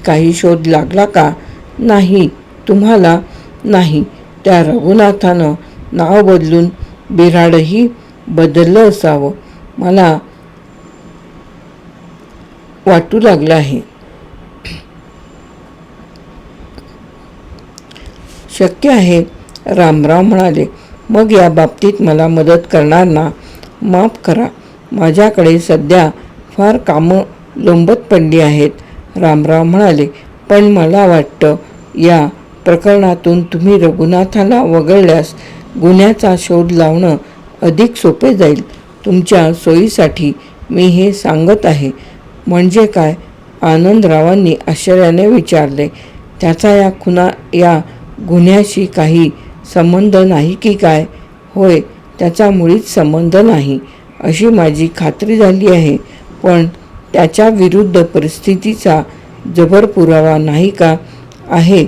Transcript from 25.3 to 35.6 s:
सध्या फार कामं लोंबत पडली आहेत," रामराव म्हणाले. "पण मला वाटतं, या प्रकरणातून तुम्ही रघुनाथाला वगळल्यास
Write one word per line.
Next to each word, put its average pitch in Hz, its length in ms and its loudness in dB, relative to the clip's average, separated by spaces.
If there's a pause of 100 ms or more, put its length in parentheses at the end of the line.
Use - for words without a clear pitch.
सध्या 160 500 0 (480)
फार 214 200 0
कामं 175 440 0 (340)
लोंबत 170 380 0 (180)
पडली 165 280 2
आहेत," 147 320 0 (460)
रामराव 160 460 0
म्हणाले. 170 440 0 (420)
"पण 208 140 4
मला 196 420 2
वाटतं, 180 500 0 (400)
या 160 320 2 (380)
प्रकरणातून 175 800 0
तुम्ही 180 360 0
रघुनाथाला 190 840 0
वगळल्यास 165 680 0 (480)